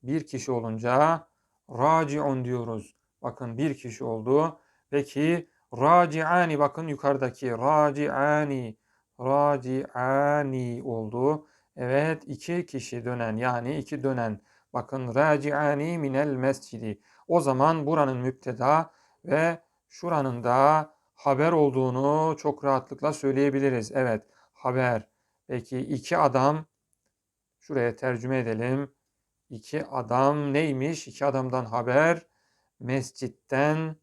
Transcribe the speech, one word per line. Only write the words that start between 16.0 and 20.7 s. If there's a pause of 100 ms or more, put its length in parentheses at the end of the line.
mescidi. (260)
O
zaman
buranın
müpteda (340)
ve (260)
şuranın
da (220)